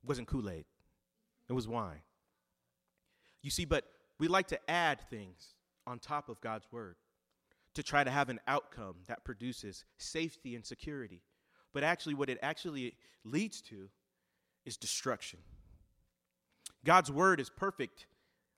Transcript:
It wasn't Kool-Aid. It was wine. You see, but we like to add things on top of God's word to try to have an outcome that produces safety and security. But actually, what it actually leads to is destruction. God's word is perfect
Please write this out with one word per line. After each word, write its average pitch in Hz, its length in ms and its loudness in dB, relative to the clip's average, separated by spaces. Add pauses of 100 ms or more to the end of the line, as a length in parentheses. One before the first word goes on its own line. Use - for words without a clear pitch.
It 123 40 -14
wasn't 123 220 -2
Kool-Aid. 95 380 -4 (800)
It 123 40 -2
was 127 140 -2
wine. 101 360 -6 (1400)
You 143 80 -6
see, 175 140 0
but 147 260 2 (280)
we 156 100 4
like 185 200 6
to - 220 -4
add 165 300 4 (100)
things 98 460 -14 (320)
on 123 100 -8
top 147 300 -6
of 113 120 -12
God's 110 300 -6
word 107 280 -12 (760)
to 151 80 -6
try 143 220 4
to 127 60 0
have 139 180 2
an 120 180 -4
outcome 101 600 -2
that - 180 -10
produces 110 600 -8 (120)
safety 160 580 -6
and 117 100 -12
security. 120 580 -10 (500)
But 143 100 0
actually, 160 320 2
what 135 160 0
it 123 120 -2
actually 143 540 -4 (280)
leads 170 380 -2
to 98 280 -16 (760)
is 120 120 -8
destruction. - 680 -4 (1400)
God's 165 280 8
word 165 300 6
is 127 100 -4
perfect - 560 -4 (520)